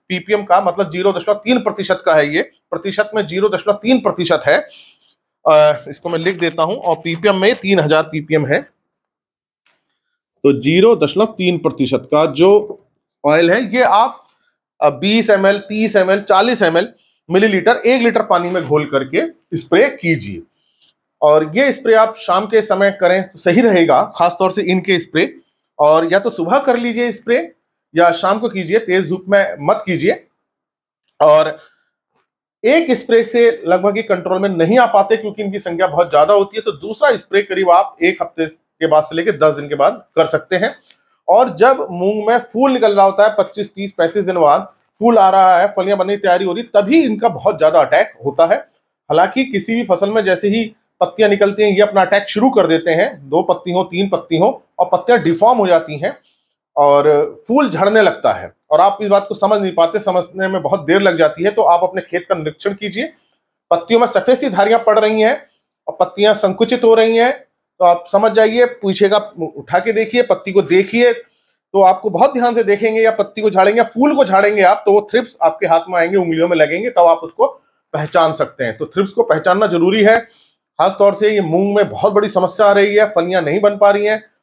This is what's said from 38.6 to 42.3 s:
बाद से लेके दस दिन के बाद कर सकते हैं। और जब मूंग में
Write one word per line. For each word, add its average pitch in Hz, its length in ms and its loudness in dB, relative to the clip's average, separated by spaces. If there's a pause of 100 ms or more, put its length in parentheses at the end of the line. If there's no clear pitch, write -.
बाद 151 160 4
से 160 120 -12
लेके 170 160 -2
दस 151 220 2
दिन 143 160 -12
के 143 60 -6
बाद 147 300 -2 (100)
कर 160 100 2
सकते 165 300 -4
हैं। 208 200 -4 (520)
और 208 280 2
जब 226 360 2
मूंग 208 360 -4
में 240 100 2